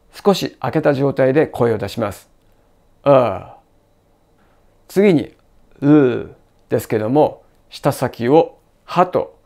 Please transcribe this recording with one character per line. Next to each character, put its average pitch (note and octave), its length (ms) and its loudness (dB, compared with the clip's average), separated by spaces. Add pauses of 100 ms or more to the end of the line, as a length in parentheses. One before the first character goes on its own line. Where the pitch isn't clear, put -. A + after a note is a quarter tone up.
(120)
少 - 220 -2
し - 260 -8
開 C3 140 -8
け D#3+ 80 -2
た D3+ 120 2
状 C3+ 200 -2
態 C3 180 0
で C#3 160 2
声 A#2 260 -2
を G#2+ 40 -6
出 G2+ 100 -8
し A#2 140 -8
ま G2+ 100 -4
す。 - 180 -20 (760)
「あ」。 A#2 520 0 (1300)
次 G3 240 2
に C3 200 -2 (480)
「う」 C3+ 540 2 (320)
で B2 140 -2
す - 80 -14
け A2+ 100 -2
ど G#2+ 100 -6
も、 C#3+ 340 0 (260)
舌 - 240 -4
先 A#2+ 340 -6
を D#3+ 300 2 (260)
歯 - 240 0
と - 380 -6